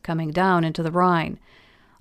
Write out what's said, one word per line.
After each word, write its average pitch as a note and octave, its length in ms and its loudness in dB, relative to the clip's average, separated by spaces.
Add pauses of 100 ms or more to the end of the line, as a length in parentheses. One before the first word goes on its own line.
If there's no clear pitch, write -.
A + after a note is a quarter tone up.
coming E3 300 -4
down F3 320 2
into D#3+ 180 -4
the D#3+ 80 -2
Rhine. F3 480 0 (640)